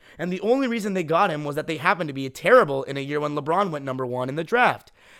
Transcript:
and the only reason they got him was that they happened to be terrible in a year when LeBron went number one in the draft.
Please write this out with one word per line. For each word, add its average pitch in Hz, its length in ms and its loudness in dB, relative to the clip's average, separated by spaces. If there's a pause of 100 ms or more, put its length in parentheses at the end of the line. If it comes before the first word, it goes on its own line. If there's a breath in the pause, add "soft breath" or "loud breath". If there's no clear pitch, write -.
(180 loud breath)
and 180 140 -6
the 185 80 -6
only 262 260 2
reason 214 280 -2
they 185 100 0
got 170 260 2
him 151 140 -4
was 143 100 -4
that 147 120 -4
they 160 100 -4
happened 170 320 0
to 139 60 -8
be 135 140 -6
terrible 165 540 4
in 139 140 -8
a 139 40 -4
year 143 200 -4
when 147 160 -2
LeBron 170 340 0
went 147 140 -6
number 131 200 -4
one 123 240 -4
in 135 60 -4
the 160 80 -4
draft. 185 480 0 (300 loud breath)